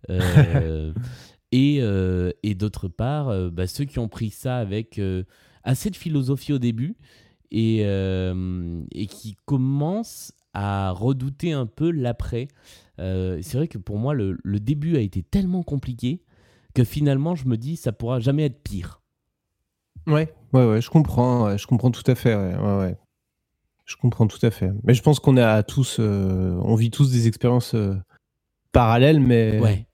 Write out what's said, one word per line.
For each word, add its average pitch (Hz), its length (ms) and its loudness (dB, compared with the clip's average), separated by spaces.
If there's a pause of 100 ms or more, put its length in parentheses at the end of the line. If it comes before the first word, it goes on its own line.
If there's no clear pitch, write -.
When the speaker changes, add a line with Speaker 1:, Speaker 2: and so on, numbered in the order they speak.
(120)
Speaker 1:
Euh, 87 800 4 (280)
Speaker 2:
<laughs> - 300 -14
Speaker 1:
et, 139 300 4
euh, 92 500 0 (120)
et 104 100 -2
d'autre 98 340 -6
part, 135 420 -4
euh, 92 200 -2
bah, 87 180 -6
ceux 143 180 -6
qui 139 140 -10
ont 113 100 -4
pris 110 200 -6
ça 127 280 -6
avec, 107 420 -6
euh, 95 240 -4 (400)
assez 135 260 -2
de 185 60 -10
philosophie 139 580 -4
au 135 60 -2
début 123 380 -4 (540)
et, 110 340 0
euh, 92 960 -4 (100)
et 101 160 -8
qui 104 380 -16
commencent 143 880 -4 (200)
à 98 380 -2
redouter 135 640 -4
un 131 120 -4
peu 151 240 -2
l'après. 123 580 -4 (520)
Euh, 92 420 -4
c'est - 160 -8
vrai 160 120 -2
que - 80 -12
pour 104 200 -8
moi, 127 160 -2
le, 98 300 -2
le 101 160 -2
début 147 380 -2
a - 20 2
été 95 240 -4
tellement 185 400 -2
compliqué 127 580 -6 (540)
que 127 80 6
finalement, 147 500 0
je 139 140 -6
me 120 100 0
dis, 135 180 -6
ça 131 160 -6
pourra 120 280 -4
jamais 139 260 0
être - 160 -6
pire. 90 400 -10 (1040)
Speaker 2:
Ouais, 156 260 0 (220)
ouais, 127 140 8
ouais, 110 140 4
je - 80 -6
comprends, 123 560 4
ouais, 101 120 0
je - 80 -8
comprends 123 260 2
tout - 200 -8
à - 40 6
fait, 117 200 2
ouais, 95 220 -2
ouais, 101 220 0
ouais. 92 180 -2 (880)
Je - 120 -14
comprends 120 300 2
tout - 180 -4
à 113 60 2
fait. 95 200 -4 (120)
Mais 117 100 6
je 120 80 4
pense 147 180 4
qu'on 135 160 4
est 127 60 6
à 107 220 4
tous, - 360 -2
euh, 95 640 0
on 107 120 2
vit 113 160 2
tous 135 200 2
des 117 160 2
expériences, 120 480 0
euh, 101 200 0 (760)
parallèles, 127 480 6
mais 113 400 4
Speaker 1:
Ouais. 110 340 2